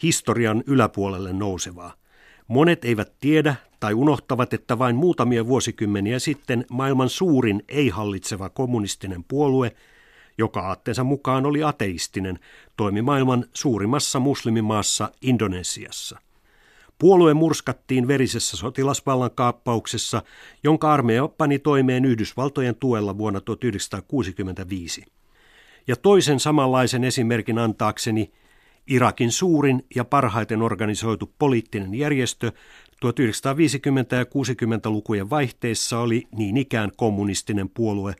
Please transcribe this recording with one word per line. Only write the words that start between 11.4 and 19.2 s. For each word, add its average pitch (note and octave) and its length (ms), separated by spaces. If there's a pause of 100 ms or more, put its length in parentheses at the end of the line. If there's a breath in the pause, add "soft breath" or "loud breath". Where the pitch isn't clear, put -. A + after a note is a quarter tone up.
oli D3 180
ateistinen, F#2+ 760 (380 soft breath)
toimi G#2 240
maailman C3 520
suurimmassa B2 680
muslimimaassa A2+ 920 (100)
Indonesiassa. G#2 1000 (760 soft breath)
Puolue E3+ 360
murskattiin C3+ 760
verisessä B2+ 500
sotilasvallankaappauksessa, B2 1700 (400 loud breath)